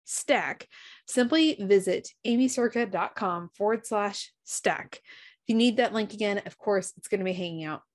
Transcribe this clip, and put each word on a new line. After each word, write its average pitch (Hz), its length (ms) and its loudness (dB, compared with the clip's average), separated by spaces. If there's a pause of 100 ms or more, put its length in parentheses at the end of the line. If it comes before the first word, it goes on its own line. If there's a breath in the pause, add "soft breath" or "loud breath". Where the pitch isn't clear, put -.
stack, 170 640 -2 (380 loud breath)
simply 311 540 2
visit 196 500 2 (140)
amy 240 240 2
circa 240 380 0
dot 190 300 -2
com 175 340 -4
forward 220 360 -2
slash 208 460 -4 (140)
stack. - 560 -4 (420 loud breath)
If - 60 -6
you 226 60 2
need 233 220 4
that 233 160 2
link 214 200 -2
again, 208 320 -2
of 180 120 -16
course, 196 400 -2
it's - 120 -16
gonna 196 160 0
be 185 80 0
hanging 170 320 -8
out 156 160 -8 (140)